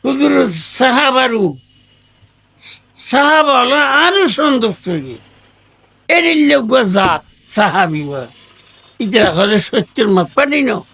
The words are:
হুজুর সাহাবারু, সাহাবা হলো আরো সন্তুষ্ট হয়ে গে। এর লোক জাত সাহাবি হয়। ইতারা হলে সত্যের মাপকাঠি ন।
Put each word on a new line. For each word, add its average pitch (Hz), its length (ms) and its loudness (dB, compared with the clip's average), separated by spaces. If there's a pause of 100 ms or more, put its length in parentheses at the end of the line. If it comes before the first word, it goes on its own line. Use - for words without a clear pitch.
হুজুর 277 440 0
সাহাবারু, 240 1080 0 (1400)
সাহাবা 285 640 2
হলো 254 160 0
আরো 311 520 2
সন্তুষ্ট 240 640 -2
হয়ে 165 120 -4
গে। 127 160 -14 (880)
এর 339 300 0
লোক 262 460 2
জাত 185 400 0 (200)
সাহাবি 180 580 -2
হয়। 139 260 -8 (720)
ইতারা 214 320 0
হলে 196 280 0
সত্যের - 480 -2
মাপকাঠি 277 540 0
ন। 220 200 -2 (120)